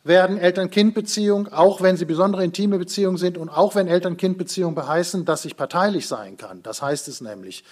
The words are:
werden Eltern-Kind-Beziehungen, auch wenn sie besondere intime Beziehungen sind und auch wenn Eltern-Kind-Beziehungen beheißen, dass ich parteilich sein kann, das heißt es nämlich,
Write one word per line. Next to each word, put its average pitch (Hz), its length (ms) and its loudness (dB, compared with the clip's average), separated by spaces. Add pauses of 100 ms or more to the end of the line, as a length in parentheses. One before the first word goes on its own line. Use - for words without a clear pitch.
werden 185 320 6
Eltern-Kind-Beziehungen, 202 1160 0
auch 190 300 4
wenn 185 160 4
sie 170 80 -2
besondere 185 380 2
intime 196 360 0
Beziehungen 185 380 -2
sind 175 200 -2
und 160 120 -10
auch 190 260 2
wenn 190 120 2
Eltern-Kind-Beziehungen 180 880 -2
beheißen, 160 520 -2
dass 156 180 -2
ich 156 140 -12
parteilich 175 500 -2
sein 101 300 -10
kann, 92 260 -18
das 110 180 -10
heißt 143 280 -4
es 127 100 -14
nämlich, 98 520 -14